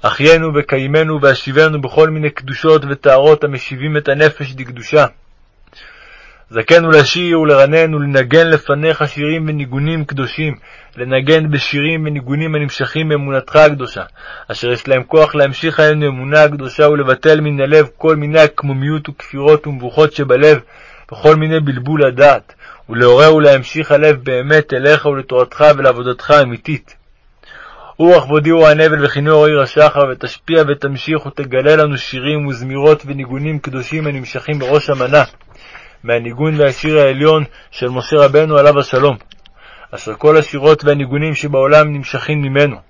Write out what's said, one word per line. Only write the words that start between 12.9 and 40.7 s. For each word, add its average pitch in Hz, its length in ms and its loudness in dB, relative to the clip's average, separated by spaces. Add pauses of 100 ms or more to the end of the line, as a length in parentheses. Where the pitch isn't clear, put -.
מאמונתך 139 480 -4
הקדושה, 143 460 2 (460)
אשר 120 240 -8
יש 123 160 -8
להם 131 160 -2
כוח 156 320 2
להמשיך 147 440 -2
עלינו 151 280 2
אמונה 139 360 0
הקדושה 147 460 0
ולבטל 147 520 0
מן 143 200 -4
הלב 147 260 2 (100)
כל 156 180 0
מיני 151 240 0
עקמומיות 147 680 -2
וכפירות 147 580 -2
ומבוכות 143 460 -2
שבלב, 143 460 2 (520)
וכל 156 240 2
מיני 156 240 -2
בלבול 143 460 -2
הדעת, 131 480 2 (360)
ולעורר 123 460 6
ולהמשיך 147 560 2
הלב 147 320 2
באמת 139 500 -2
אליך 143 320 0
ולתורתך 131 600 -2 (120)
ולעבודתך 127 540 -2
האמיתית. 135 640 -2 (1000)
הוא 175 200 4
רחבודי 147 340 0
הוא 165 180 6
הנבל 151 380 2
וכינוי 143 280 -2
רועי 151 300 4
השחר, 147 480 2
ותשפיע 156 560 -2
ותמשיך 143 580 -6
ותגלה 139 500 -2
לנו 147 220 0
שירים 143 500 -8
וזמירות 139 580 0
וניגונים 139 540 -8
קדושים 147 480 -8
הנמשכים 139 520 -8
בראש 139 300 -2
המנה, 135 340 2 (800)
מהניגון 120 560 -4
והשיר 147 400 0
העליון 147 440 2 (280)
של 127 180 -8
משה 127 280 -6
רבנו 147 400 2
עליו 143 220 4
השלום, 135 380 -2 (720)
אשר 107 240 -14
כל 151 220 2
השירות 147 480 0